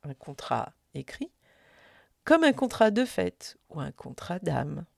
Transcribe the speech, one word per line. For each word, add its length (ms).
un 100
contrat 600
écrit, 380
comme 200
un 100
contrat 380
de 140
fait 520
ou 100
un 120
contrat 460
d'âme. 480